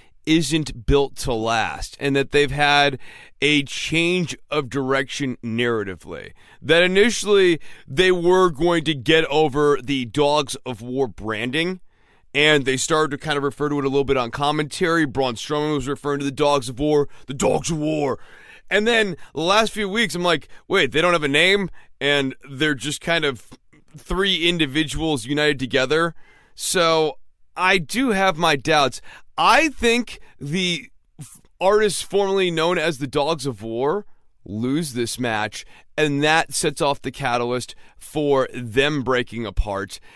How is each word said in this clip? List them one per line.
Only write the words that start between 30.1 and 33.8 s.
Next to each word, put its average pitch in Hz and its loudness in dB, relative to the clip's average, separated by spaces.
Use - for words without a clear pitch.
the 170 -4
f-, - -20
artists 208 2
formerly 190 0
known 165 0
as 156 -2
the 147 -4
Dogs 143 -2
of 113 -6
War 131 -2